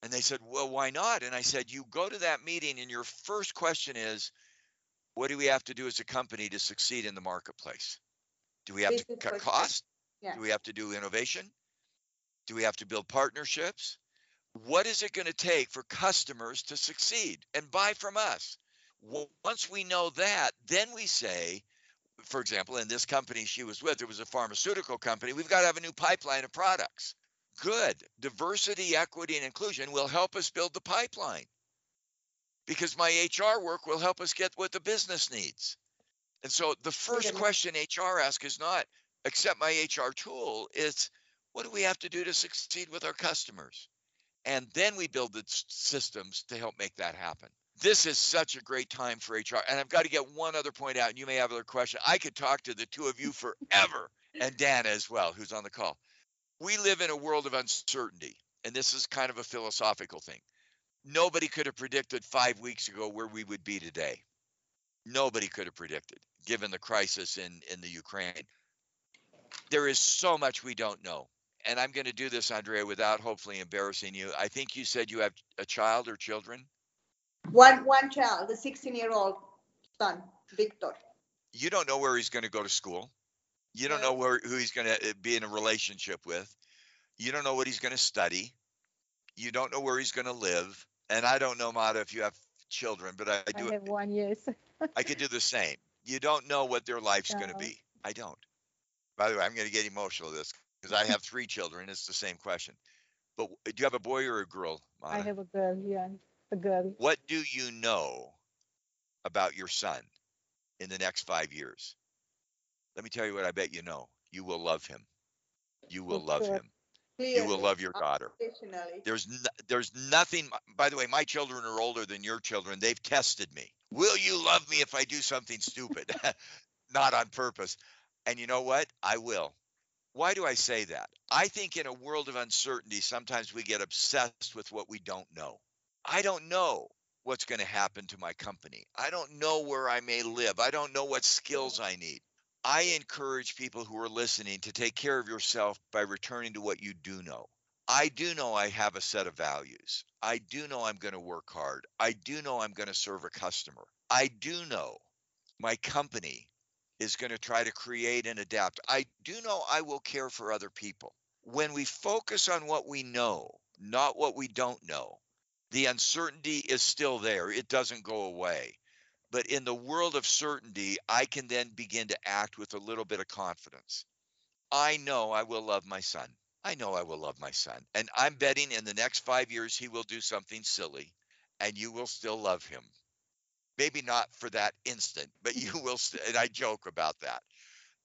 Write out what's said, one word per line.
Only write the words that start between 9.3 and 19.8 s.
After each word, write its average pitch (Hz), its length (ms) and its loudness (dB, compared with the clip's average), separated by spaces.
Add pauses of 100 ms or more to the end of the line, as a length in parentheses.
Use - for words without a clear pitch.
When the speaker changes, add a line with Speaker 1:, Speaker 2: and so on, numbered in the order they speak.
Speaker 2:
for 101 80 -4
sure. - 120 -12
Speaker 1:
costs? - 300 2 (400)
Speaker 2:
Yeah. 190 140 -6
Speaker 1:
Do 113 40 -12
we 107 100 0
have 107 140 2
to 110 100 -10
do 104 200 -6
innovation? 113 580 -4 (920)
Do 113 100 -12
we 113 80 2
have 107 140 4
to 107 80 -12
build 104 220 -4
partnerships? 139 920 -2 (560)
What 139 320 4
is 214 160 0
it 208 100 -2
gonna 170 220 -2
take 165 360 2
for 131 140 -10
customers 131 800 0
to 147 140 -8
succeed 160 760 -2
and 151 160 -4
buy 196 240 4
from 202 240 -6
us?'" 170 400 -2 (440)
Wo-, 147 280 -8 (140)
once 220 260 -2
we 196 140 -6